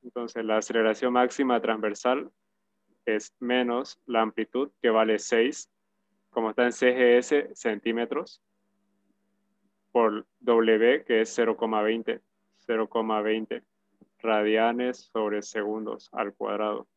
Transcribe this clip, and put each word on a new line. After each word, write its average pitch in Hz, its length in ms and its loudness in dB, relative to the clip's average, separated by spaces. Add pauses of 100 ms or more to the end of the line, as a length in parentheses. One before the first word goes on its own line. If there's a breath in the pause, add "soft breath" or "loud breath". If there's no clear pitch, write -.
Entonces, 120 420 -10
la 110 120 0
aceleración 113 560 0
máxima 123 480 2
transversal 113 720 -4 (720)
es 110 320 -4
menos 123 680 -2
la 117 160 0
amplitud, 113 580 -4
que 123 80 2
vale 110 300 2
seis, 120 520 -2 (600)
como 113 180 -2
está 123 160 0
en 123 80 0
C 123 220 2
G 123 240 6
S, 143 360 0
centímetros, 117 880 -6 (1500)
por 110 340 2 (140)
W, 113 640 4
que 113 160 2
es 113 80 0
cero 113 260 0
coma 110 280 -2
veinte, 113 400 -2 (340)
cero 110 320 -4
coma 110 320 -2
veinte 110 420 -4 (580)
radianes 113 920 0
sobre 104 300 -2
segundos 110 680 -8
al 101 200 -6
cuadrado. 107 640 -6